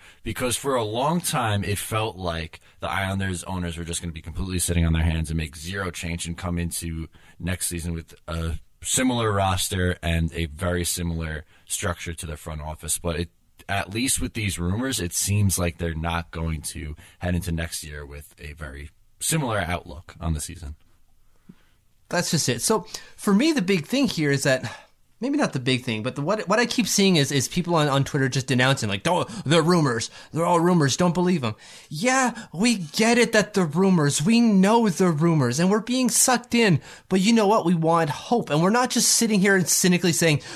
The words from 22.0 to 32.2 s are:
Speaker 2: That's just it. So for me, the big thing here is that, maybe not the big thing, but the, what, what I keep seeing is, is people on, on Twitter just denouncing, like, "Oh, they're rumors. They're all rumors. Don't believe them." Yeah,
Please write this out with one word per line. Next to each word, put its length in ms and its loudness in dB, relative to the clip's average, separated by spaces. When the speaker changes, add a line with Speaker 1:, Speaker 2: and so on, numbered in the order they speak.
Speaker 2:
That's 220 -2
just 180 0
it. 120 -2
So 240 0
for 180 0
me, 200 4
the 80 0
big 240 0
thing 220 0
here 240 0
is 120 0
that, 260 0
maybe 160 -2
not 160 0
the 60 -4
big 240 0
thing, 180 -4
but 140 -6
the, 80 -6
what, 260 -2
what 80 2
I 80 2
keep 220 0
seeing 280 4
is, 160 2
is 160 0
people 280 -2
on, 120 4
on 160 2
Twitter 240 0
just 200 -2
denouncing, 420 2
like, 180 -4
"Oh, 180 0
they're 160 4
rumors. 480 2
They're 140 0
all 120 4
rumors. 380 4
Don't 160 4
believe 280 2
them." 120 -2
Yeah, 440 0